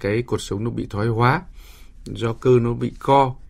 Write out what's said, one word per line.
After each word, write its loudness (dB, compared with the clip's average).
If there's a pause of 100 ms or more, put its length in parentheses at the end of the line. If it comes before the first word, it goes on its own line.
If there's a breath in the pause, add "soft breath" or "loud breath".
cái 0
cột -4
sống -6
nó -2
bị -6
thoái -2
hóa, 2 (640 soft breath)
do -6
cơ 0 (120)
nó -2
bị -6
co 4 (160)